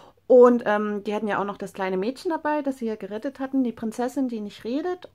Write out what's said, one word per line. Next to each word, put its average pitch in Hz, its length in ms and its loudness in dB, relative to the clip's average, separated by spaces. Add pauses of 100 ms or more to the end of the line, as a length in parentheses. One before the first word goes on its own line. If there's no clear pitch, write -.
(280)
Und, 247 360 10
ähm, 208 380 -2
die 208 100 -6
hatten 214 140 -4
ja 202 140 -2
auch - 40 -2
noch 202 140 -8
das 196 140 -12
kleine 190 240 -4
Mädchen 240 340 -4
dabei, 302 320 -2
das 269 160 -6
sie 233 80 -6
ja 220 80 -4
gerettet 220 460 -10
hatten, 269 240 -2
die 226 80 -2
Prinzessin, 247 560 -4
die 233 120 -8
nicht 208 220 -12
redet. 320 520 -6